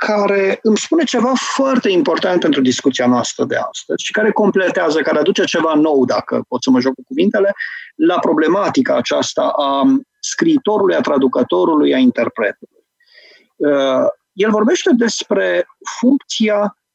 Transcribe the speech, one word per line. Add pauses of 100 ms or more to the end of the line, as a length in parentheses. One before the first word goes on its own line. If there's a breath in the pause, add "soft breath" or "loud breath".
care
îmi
spune
ceva
foarte
important
pentru
discuția
noastră
de
astăzi
și
care
completează,
care
aduce
ceva
nou,
dacă
pot
să
mă
joc
cu
cuvintele, (420 loud breath)
la
problematica
aceasta
a (220)
scriitorului,
a
traducătorului,
a
interpretului. (720 soft breath)
Uh, (280)
el
vorbește
despre (320)
funcția (180)